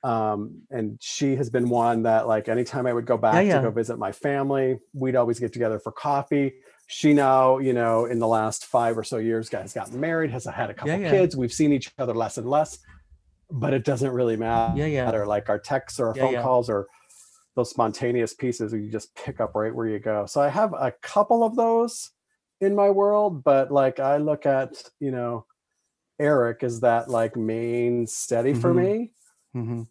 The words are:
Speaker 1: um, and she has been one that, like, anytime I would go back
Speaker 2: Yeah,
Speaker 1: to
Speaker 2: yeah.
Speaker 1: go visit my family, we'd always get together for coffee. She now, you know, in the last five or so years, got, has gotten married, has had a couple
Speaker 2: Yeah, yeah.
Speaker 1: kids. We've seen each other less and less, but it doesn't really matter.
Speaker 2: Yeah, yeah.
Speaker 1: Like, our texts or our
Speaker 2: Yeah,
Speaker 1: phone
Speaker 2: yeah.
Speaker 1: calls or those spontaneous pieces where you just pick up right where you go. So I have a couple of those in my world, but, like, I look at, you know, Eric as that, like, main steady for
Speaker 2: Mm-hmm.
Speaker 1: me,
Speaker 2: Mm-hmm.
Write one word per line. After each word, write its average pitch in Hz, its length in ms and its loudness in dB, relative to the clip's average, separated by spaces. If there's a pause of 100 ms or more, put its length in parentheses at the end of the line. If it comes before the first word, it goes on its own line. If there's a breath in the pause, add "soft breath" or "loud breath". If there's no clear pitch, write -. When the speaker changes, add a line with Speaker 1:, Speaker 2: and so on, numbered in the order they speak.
Speaker 1:
um, 107 580 -2 (100)
and 110 320 -6
she 139 340 -2
has 127 120 -2
been 120 220 0
one 117 320 2
that, 110 260 2
like, 110 200 0
anytime 123 380 -2
I 123 60 0
would 117 140 -2
go 123 100 2
back 110 180 2
Speaker 2:
Yeah, 170 60 6
Speaker 1:
to 202 80 2
Speaker 2:
yeah. 151 140 2
Speaker 1:
go 117 80 0
visit 113 280 -4
my 104 140 -4
family, 139 680 -2 (140)
we'd 131 240 -2
always 117 220 2
get 117 160 -6
together 110 240 -2
for 110 120 -8
coffee. 143 640 -2 (340 soft breath)
She - 280 2
now, 131 420 6
you 131 160 0
know, 117 320 2
in 117 140 -2
the 113 100 2
last 110 380 0
five 117 320 0
or 107 60 -6
so - 120 -6
years, 113 320 -2
got, 101 140 -8
has 98 100 -14
gotten 110 260 -10
married, 160 340 -2
has 123 120 -8
had 117 240 -6
a 104 60 -10
couple 139 160 -6
Speaker 2:
Yeah, 175 80 -2
yeah. 185 120 -2
Speaker 1:
kids. 180 240 4
We've 123 160 -2
seen 151 220 2
each 135 260 -2
other 120 140 -2
less 113 240 -2
and 117 100 -8
less, 147 320 0 (720 soft breath)
but 135 220 -2
it 131 120 0
doesn't 135 260 0
really 120 260 0
matter. 113 400 0
Speaker 2:
Yeah, 147 80 -2
yeah. 135 260 -2
Speaker 1:
Like, 104 380 -2
our 104 100 0
texts - 400 -4
or 120 100 0
our 113 60 -2
Speaker 2:
Yeah, 131 100 0
Speaker 1:
phone 131 100 2
Speaker 2:
yeah. 120 80 -2
Speaker 1:
calls 123 260 2
or 101 200 -2 (680 soft breath)
those 120 140 -2
spontaneous 120 640 0
pieces 120 380 -4
where 110 100 -4
you 107 100 -10
just - 220 -8
pick - 260 -10
up 110 140 -2
right 110 200 -2
where 117 120 -4
you 107 120 -2
go. 104 280 -2
So 143 160 0
I 143 80 2
have 190 240 0
a 131 260 -4
couple 233 420 2
of 226 140 0
those 233 540 0 (500)
in 196 140 2
my 202 160 4
world, 202 520 2
but, 135 300 4
like, 135 260 2
I 139 200 2
look 151 260 -2
at, 135 380 -2 (180)
you 143 100 -4
know, 120 360 -6 (760)
Eric 131 420 2
as 120 180 -4
that, 117 280 2
like, 113 260 0
main 117 720 -2
steady 120 460 -2
for 120 220 2
Speaker 2:
Mm-hmm. 175 80 4
Speaker 1:
me, 214 300 -2 (440)
Speaker 2:
Mm-hmm. 117 340 -6